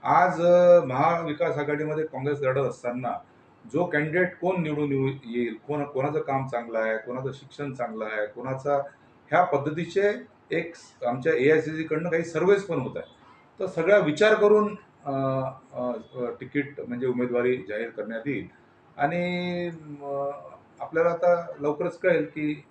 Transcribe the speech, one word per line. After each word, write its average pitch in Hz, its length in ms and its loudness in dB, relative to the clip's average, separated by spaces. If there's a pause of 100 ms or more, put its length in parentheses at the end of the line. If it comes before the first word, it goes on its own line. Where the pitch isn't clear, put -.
आज, 165 380 4
अ, 175 440 8
महाविकास 156 720 0
आघाडीमध्ये 151 480 -2
काँग्रेस 135 360 -4
लढत 131 200 2
असताना 123 520 -4 (600)
जो 170 120 2
कॅन्डिडेट 156 540 0
कोण 180 240 -2
निवडून 147 280 -2
येऊ, 135 160 0
येईल, 120 480 -4 (120)
कोण, 147 160 -2
कोणाचं 147 360 -2
काम 135 280 -2
चांगलं 117 320 -4
आहे, 110 180 0
कोणाचं 127 340 -6
शिक्षण 139 420 -12
चांगलं 110 320 -6
आहे, 107 220 -4
कोणाचा, 135 480 -4 (560)
ह्या 170 120 6
पद्धतीचे 170 680 0 (400)
एक 170 240 -4
स-, - 280 -18
आमच्या 131 300 0
एआयसीसी 156 500 2
कडनं 156 260 -4
काही 165 140 0
सर्व्हेज 190 400 2
पण 160 160 -4
होत - 180 -6
आहे. - 180 -12 (440)
तर 190 60 -4
सगळा 180 320 4
विचार 196 360 4
करून, 208 440 4 (280)
अ, 143 60 -6 (600)
अ, 123 180 -4 (240)
अ, 123 100 -4 (160)
तिकीट - 460 -6
म्हणजे 123 200 -4
उमेदवारी 123 500 0
जाहीर 107 320 -8
करण्यात 110 360 -8
येईल. 107 220 -6 (500)
आणि, 175 680 -2 (340)
अ, 139 280 -6 (500)
आपल्याला 165 300 0
आता 170 380 2 (120)
लवकरच 147 400 -2
कळेल 165 260 2
की 151 460 -6